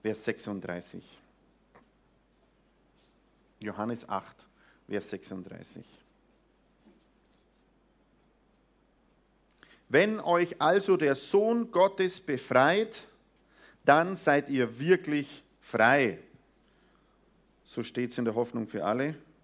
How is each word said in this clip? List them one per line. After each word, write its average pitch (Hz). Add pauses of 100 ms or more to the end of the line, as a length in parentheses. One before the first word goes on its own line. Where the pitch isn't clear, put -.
Vers 107
sechsunddreißig. 92 (2500)
Johannes 107
acht, - (400)
Vers 98
sechsunddreißig. 92 (4000)
„Wenn 208
euch 175
also 190
der 139
Sohn 226
Gottes 185
befreit, 151 (760)
dann 165
seid 147
ihr 123
wirklich 151 (160)
frei.“ 113 (1500)
So -
steht's 123
in 123
der 113
Hoffnung 120
für 95
alle. 135 (280)